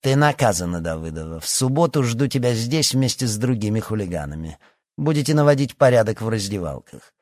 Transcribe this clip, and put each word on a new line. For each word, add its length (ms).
Ты 120
наказана, 640
Давыдова. 600
В 80
субботу 540
жду 260
тебя 260
здесь 380
вместе 340
с 100
другими 440
хулиганами. 800
Будете 380
наводить 420
порядок 440
в 80
раздевалках. 920